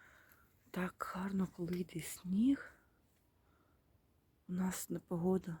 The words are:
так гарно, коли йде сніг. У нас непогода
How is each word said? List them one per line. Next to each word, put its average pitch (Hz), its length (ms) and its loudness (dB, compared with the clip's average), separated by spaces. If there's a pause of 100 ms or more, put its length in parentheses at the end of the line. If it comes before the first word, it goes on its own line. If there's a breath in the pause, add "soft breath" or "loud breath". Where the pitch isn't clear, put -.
(720 soft breath)
так - 440 -4
гарно, 190 420 0
коли 175 220 -2
йде 175 240 -4
сніг. 214 680 2 (1800)
У 180 40 -6
нас 185 380 -2
непогода 175 680 0